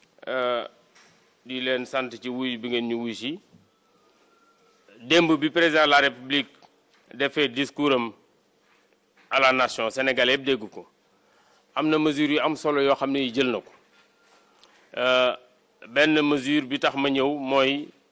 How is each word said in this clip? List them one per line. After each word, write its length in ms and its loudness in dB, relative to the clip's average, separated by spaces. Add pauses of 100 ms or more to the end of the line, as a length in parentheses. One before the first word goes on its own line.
(280)
Euh, 360 -2 (800)
di 160 -8
leen 240 -2
sant 240 -4 (140)
ci 60 -8
wuy 280 -4
bi 120 -8
ngeen 200 -2
ñu 140 -4
wuy 120 -6
si. 260 -10 (1600)
Démb 400 4
bi 100 0
président 360 4
de 40 4
la 80 8
République 480 0 (680)
defee 360 -2
discours 460 -2
am 180 0 (1160)
à 100 0
la 120 6
nation, 380 -2
Sénégalais 440 0
yëpp 100 -2
dégg 260 -2
ko. 160 -18 (880)
Am 140 -2
na 100 2
mesure 360 0
yu 40 2
am 160 0
solo 260 -2
yoo 140 4
xam 160 -2
ne 80 -2
yi 160 -4
jël 160 0
na 80 -2
ko. 140 -16 (1200)
Euh, 380 2 (540)
benn 340 4
mesure 400 0
bi 160 -6
tax 160 0
ma 160 0
ñëw 280 0
mooy 500 0 (240)